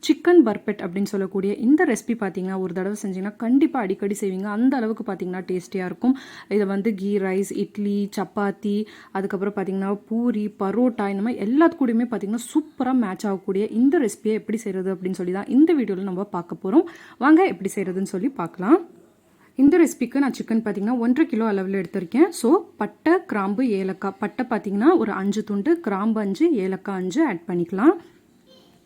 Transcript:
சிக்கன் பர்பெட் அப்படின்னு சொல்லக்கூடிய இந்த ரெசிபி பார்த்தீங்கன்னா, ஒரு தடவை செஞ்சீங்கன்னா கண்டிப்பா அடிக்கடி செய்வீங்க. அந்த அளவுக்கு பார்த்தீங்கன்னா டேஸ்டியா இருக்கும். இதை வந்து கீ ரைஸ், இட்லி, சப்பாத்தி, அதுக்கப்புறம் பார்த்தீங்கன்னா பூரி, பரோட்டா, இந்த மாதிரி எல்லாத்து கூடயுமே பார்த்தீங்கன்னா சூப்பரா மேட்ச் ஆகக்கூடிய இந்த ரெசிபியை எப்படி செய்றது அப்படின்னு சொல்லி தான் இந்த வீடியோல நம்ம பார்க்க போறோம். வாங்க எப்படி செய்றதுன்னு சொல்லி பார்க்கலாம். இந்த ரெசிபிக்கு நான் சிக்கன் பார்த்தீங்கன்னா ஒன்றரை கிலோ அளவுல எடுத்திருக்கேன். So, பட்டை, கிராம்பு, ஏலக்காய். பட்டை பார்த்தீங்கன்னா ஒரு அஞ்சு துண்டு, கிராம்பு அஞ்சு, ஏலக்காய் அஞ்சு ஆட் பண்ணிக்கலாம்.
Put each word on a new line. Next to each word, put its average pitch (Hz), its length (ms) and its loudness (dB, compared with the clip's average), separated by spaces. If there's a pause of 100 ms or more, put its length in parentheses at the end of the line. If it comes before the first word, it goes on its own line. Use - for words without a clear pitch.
சிக்கன் 339 360 6
பர்பெட் 208 400 -2
அப்படின்னு 190 180 -4
சொல்லக்கூடிய 196 520 -2
இந்த 302 300 4
ரெசிபி 240 260 -2
பார்த்தீங்கன்னா, 190 500 -4
ஒரு 180 140 -4
தடவை 190 280 -4
செஞ்சீங்கன்னா 196 340 -6
கண்டிப்பா 269 440 2
அடிக்கடி 202 400 -2
செய்வீங்க. 190 220 -4
அந்த 226 340 0
அளவுக்கு 220 360 -4
பார்த்தீங்கன்னா 185 300 -8 (100)
டேஸ்டியா 185 320 -6
இருக்கும். 240 320 0 (320)
இதை 202 180 2
வந்து 196 280 -2
கீ 202 240 -2
ரைஸ், 190 360 -2
இட்லி, 202 600 -4
சப்பாத்தி, 202 720 -4 (240)
அதுக்கப்புறம் 196 440 -4
பார்த்தீங்கன்னா 190 520 -4
பூரி, 220 520 -2
பரோட்டா, 214 500 0
இந்த 196 140 -4
மாதிரி 220 300 -2
எல்லாத்து 330 280 2
கூடயுமே 240 240 0
பார்த்தீங்கன்னா 214 340 -4 (160)
சூப்பரா 262 400 -2
மேட்ச் 208 320 -2
ஆகக்கூடிய 196 400 -2
இந்த 262 320 4
ரெசிபியை 220 340 -2
எப்படி 214 260 -4
செய்றது 190 360 -4
அப்படின்னு 185 200 -6
சொல்லி 180 180 -4
தான் 190 140 -6
இந்த 311 280 6
வீடியோல 196 280 -2
நம்ம 190 220 -4
பார்க்க 175 380 -8
போறோம். 247 220 4 (340)
வாங்க 311 280 6
எப்படி 190 280 -4
செய்றதுன்னு 185 280 -4
சொல்லி 180 260 -4
பார்க்கலாம். 185 680 -2 (560)
இந்த 285 240 6
ரெசிபிக்கு 262 400 2
நான் 277 140 0 (100)
சிக்கன் 226 160 -2
பார்த்தீங்கன்னா 220 400 -2
ஒன்றரை 247 320 2
கிலோ 220 220 0
அளவுல 196 320 -2
எடுத்திருக்கேன். 202 440 2
So, 320 360 2 (120)
பட்டை, 330 500 0
கிராம்பு, 202 360 -2
ஏலக்காய். 190 560 -2
பட்டை 214 320 -4
பார்த்தீங்கன்னா 214 460 2
ஒரு 220 160 0
அஞ்சு 202 320 -2
துண்டு, 214 360 0
கிராம்பு 214 400 0
அஞ்சு, 214 320 2
ஏலக்காய் 190 440 -2
அஞ்சு 185 300 0
ஆட் 190 200 -2
பண்ணிக்கலாம். 185 460 2 (920)